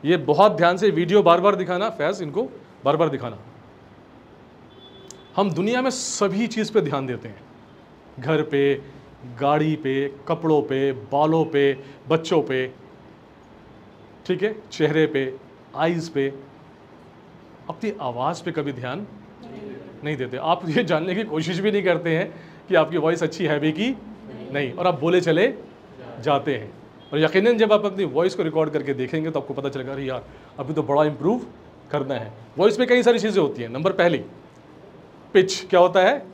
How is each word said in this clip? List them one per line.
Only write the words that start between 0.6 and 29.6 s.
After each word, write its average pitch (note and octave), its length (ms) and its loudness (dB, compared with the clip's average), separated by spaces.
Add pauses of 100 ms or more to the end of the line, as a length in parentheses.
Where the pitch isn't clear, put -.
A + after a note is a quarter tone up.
से G3+ 120 2
video F3 340 4
बार E3+ 180 6
बार G3 140 4
दिखाना, F3+ 340 -4
फैज F#3 320 -4
इनको F3+ 280 -4 (360)
बार D3 100 4
बार D#3 140 2
दिखाना। B2 280 -6 (2000)
हम F#3+ 160 2
दुनिया G#3 300 0
में C4 80 2
सभी G#3 580 -2
चीज़ - 260 -4
पे G#3+ 80 6
ध्यान C#3 260 -4
देते A#2+ 200 -8
हैं, G#2 140 -18 (800)
घर D#3 220 0
पे, C#3 400 2 (580)
गाड़ी D3+ 360 2
पे, C#3 380 -2 (140)
कपड़ों D#3+ 340 2
पे, C3+ 300 0
बालों D#3 540 2
पे, C#3 340 2 (300)
बच्चों E3 320 2
पे, C3 420 -6 (1400)
ठीक F3+ 160 -2
है, G#3+ 120 -2 (160)
चेहरे D3+ 360 2
पे, C3+ 280 -2 (400)
eyes E3 340 -2
पे, C#3 240 -2 (1400)
अपनी G3+ 320 -6
आवाज़ C3 420 -4
पे F3 80 -6
कभी D3 220 -4
ध्यान B2+ 340 -8 (960)
नहीं D3 140 -4
देते। B2+ 200 -6
आप F3 320 -2
ये G#3+ 140 2
जानने F3 320 0
की A3 80 -2
कोशिश E3 360 -4
भी G3+ 120 0
नहीं G3 120 0
करते E3+ 340 2
हैं - 160 -4 (360)
कि F3+ 60 2
आपकी D#3+ 220 4
voice E3 260 2
अच्छी E3+ 220 -4
है D3 140 2
भी D#3 120 2
कि A3 240 -2 (560)
नहीं, C#3 220 -4
और F3+ 140 -2
आप D#3+ 120 0
बोले E3+ 220 2
चले F3 320 2 (680)
जाते C#3 340 0
हैं। G#2+ 180 -10 (400)
और D3+ 60 0
यकीनन F#3+ 380 0
जब G#3+ 160 2
आप G#3 120 0
अपनी F#3+ 180 -4
voice E3 320 -2
को F#3+ 80 -4
record D#3 260 -2
करके C#3+ 240 -4
देखेंगे D#3 380 -4
तो D3 80 -4
आपको C#3 140 -10
पता C3+ 160 -6